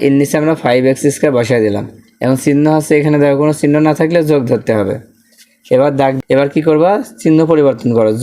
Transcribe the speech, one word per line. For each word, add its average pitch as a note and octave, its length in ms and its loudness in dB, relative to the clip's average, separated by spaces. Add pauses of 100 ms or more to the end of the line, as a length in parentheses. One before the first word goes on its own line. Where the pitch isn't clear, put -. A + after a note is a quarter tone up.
এর C#3 140 2
নিচে C#3+ 180 -2
আমরা D#3 160 0 (100)
ফাইভ B2+ 180 0 (100)
এক্স C3 120 -4 (120)
স্কয়ার D3 220 -2
বসায় A#2 280 0
দিলাম। G2+ 200 -4 (360)
এখন C3 240 0
চিহ্ন D3 200 0 (140)
আছে D3+ 200 -2
এখানে, D3 240 0
দেখো C#3 180 2
কোনো D3+ 200 0
চিহ্ন D3 140 2 (120)
না D3+ 120 2
থাকলে E3+ 200 0 (120)
যোগ C#3+ 100 2 (100)
ধরতে A#2+ 220 -2
হবে। G#2 220 -2 (800)
এবার C#3+ 240 2
দাগ, C3+ 140 2 (200)
এবার C#3 200 2
কি D#3 140 -2
করবা, D#3+ 240 2 (300)
চিহ্ন D#3 180 2 (120)
পরিবর্তন C3+ 460 0
করো, A2 120 2 (140)